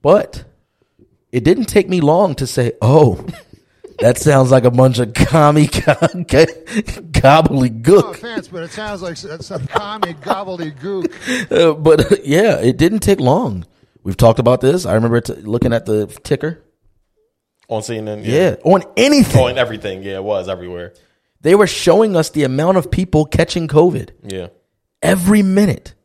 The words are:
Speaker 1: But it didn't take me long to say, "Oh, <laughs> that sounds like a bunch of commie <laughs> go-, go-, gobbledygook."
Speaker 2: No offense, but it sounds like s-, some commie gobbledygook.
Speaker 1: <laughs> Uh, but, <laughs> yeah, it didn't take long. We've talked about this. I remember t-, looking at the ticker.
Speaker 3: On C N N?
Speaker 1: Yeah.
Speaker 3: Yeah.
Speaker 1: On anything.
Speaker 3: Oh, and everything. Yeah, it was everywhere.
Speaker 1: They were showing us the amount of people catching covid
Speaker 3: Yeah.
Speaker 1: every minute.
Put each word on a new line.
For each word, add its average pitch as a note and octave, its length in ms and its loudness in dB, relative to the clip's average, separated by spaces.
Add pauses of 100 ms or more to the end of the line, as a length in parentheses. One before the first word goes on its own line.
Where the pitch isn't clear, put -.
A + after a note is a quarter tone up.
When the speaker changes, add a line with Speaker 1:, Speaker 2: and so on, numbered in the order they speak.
Speaker 1:
But - 420 0 (880)
it B2 120 -4
didn't F#3 220 2
take F#3 240 0
me F3+ 100 0
long D#3+ 360 2
to C#3 100 -6
say, A#2+ 340 -4
"Oh, B2+ 360 4 (440)
<laughs> - 400 -20
that B2 200 2
sounds C3 320 2
like B2+ 140 4
a B2 40 6
bunch B2 300 4
of A#2 160 -4
commie D3 520 4
<laughs> - 180 -4
go-, C#3+ 100 2 (300)
go-, A#3 200 4
gobbledygook." C#3 1400 0 (180)
Speaker 2:
No G3+ 80 -6
offense, A3+ 380 -12
but F3 120 -12
it E3 80 -12
sounds G#3 320 -10
like F3 120 -10
s-, D#3+ 300 -16
some D#3 220 -10
commie G3+ 480 -8
gobbledygook. F#3 1400 -8
Speaker 1:
<laughs> - 0 -
Uh, E3 220 2
but, D#3 460 2
<laughs> - 40 -16
yeah, F3 360 0
it A#2 180 0
didn't F#3+ 220 0
take G3 200 0
long. B2+ 460 -2 (380)
We've F#2+ 120 -6
talked A2+ 220 4
about B2 240 2
this. E3+ 240 0
I E2 80 -2
remember A#2 280 0
t-, - 120 -10
looking A#2 400 -4
at A2+ 140 -4
the G#2+ 180 -2 (180)
ticker. D#3 400 -6 (1040)
Speaker 3:
On A2 140 -6
C A#2 160 -10
N A2 100 -10
N? G#2+ 160 -12
Speaker 1:
Yeah. G#2+ 80 -4
Speaker 3:
Yeah. D#3 320 2
Speaker 1:
On F#3 200 2 (120)
anything. C4 460 4
Speaker 3:
Oh, B2+ 60 2
and B2+ 100 -4
everything. G#2 460 -6
Yeah, G2 140 -8
it F#2+ 60 -8
was G2 240 -4
everywhere. F2+ 460 -12 (480)
Speaker 1:
They E3 140 4
were G#3 100 4
showing F#3+ 500 2
us D#3+ 140 0
the D3+ 140 -2
amount D3 340 0
of - 140 -4
people E3 340 0
catching E3 420 -2
covid D#3 440 0 (120)
Speaker 3:
Yeah. F#2 260 -12 (520)
Speaker 1:
every F#3+ 400 2
minute. F#3+ 640 -2